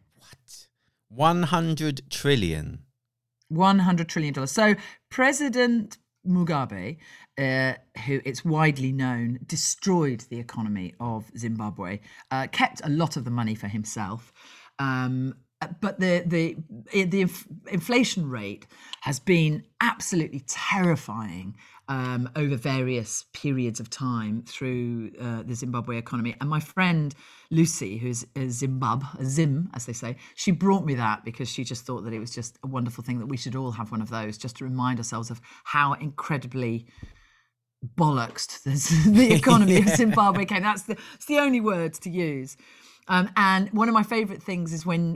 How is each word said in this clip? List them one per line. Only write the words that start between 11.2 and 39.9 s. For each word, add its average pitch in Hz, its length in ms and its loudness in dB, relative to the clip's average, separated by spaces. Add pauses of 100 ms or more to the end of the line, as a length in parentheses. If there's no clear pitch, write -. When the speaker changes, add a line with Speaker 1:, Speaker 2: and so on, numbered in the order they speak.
Speaker 2:
Zimbabwe, 107 640 -6 (320)
uh, 202 220 -4
kept - 320 -2
a 156 40 -4
lot 156 280 0
of 123 80 -8
the 120 60 -6
money 113 240 -2
for 107 120 -10
himself. 107 640 -8 (480)
Um, 131 560 -2 (260)
uh, 160 60 -8 (140)
but 196 180 -4
the, 180 260 4
the, 165 300 0 (380)
the, 190 100 4
the 185 180 2
inf-, - 240 -2 (240)
inflation 196 600 0
rate 104 380 -8 (340)
has 139 180 -4
been 160 440 4 (180)
absolutely 165 640 -2
terrifying, 107 1080 -2 (400)
um, 127 400 -4
over 143 200 -2
various 127 800 -4
periods 127 480 -4
of 113 80 -12
time 117 540 -4 (100)
through, 120 640 -6
uh, 117 300 -6
the 120 120 -6
Zimbabwe 123 360 -6
economy. 117 420 -6
And 143 100 -4
my 151 100 0 (160)
friend 165 380 0 (460)
Lucy, 113 380 0
who's 120 260 -4 (180)
a 131 40 -2 (140)
Zimbab-, 131 600 -2
a 135 60 -4
Zim, 147 480 0
as 123 140 -10
they 120 60 -8 (100)
say, 123 120 -6 (200)
she - 160 0 (140)
brought 196 240 4
me 135 60 0
that 110 300 -2
because 120 240 -8
she 135 160 -6
just 117 200 -10
thought 120 200 -8
that 113 80 -8
it 110 120 -8
was - 140 -12
just - 240 -12
a 135 40 -8 (100)
wonderful 120 260 -4
thing 123 160 -4
that 110 140 -6
we 123 40 -6
should 123 180 -8
all 131 160 -4
have 110 200 -8
one 110 100 -4
of 110 80 -6
those, 110 280 -8
just 123 200 -12
to 135 60 -10
remind 127 360 -2
ourselves 113 320 -8
of 113 100 -12 (240)
how 143 280 2
incredibly 127 920 -6 (1120)
bollocksed 139 680 0
the, 156 480 4
<laughs> - 0 -
the 220 220 10
economy 190 440 8
of 202 80 8
Speaker 1:
<laughs> - 20 6
Yeah. - 80 6